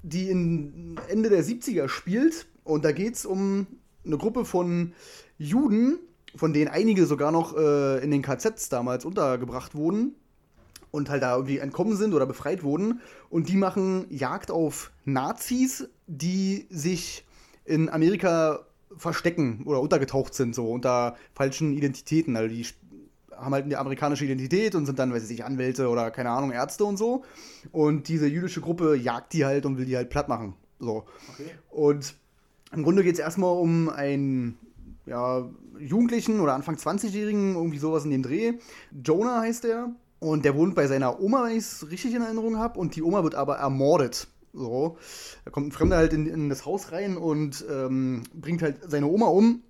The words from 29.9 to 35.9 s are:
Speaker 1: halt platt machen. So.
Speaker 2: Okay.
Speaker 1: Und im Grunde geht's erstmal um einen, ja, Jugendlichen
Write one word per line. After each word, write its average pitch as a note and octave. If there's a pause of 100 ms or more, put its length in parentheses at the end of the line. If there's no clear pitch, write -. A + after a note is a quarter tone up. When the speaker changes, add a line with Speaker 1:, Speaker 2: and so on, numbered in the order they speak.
Speaker 1:
halt B2
platt D3
machen. A2 (260)
So. - (280)
Speaker 2:
Okay. D3+ (200)
Speaker 1:
Und D3 (560)
im D#3
Grunde F#3
geht's F3
erstmal F3
um E3
einen, C#3 (480)
ja, B2 (320)
Jugendlichen A3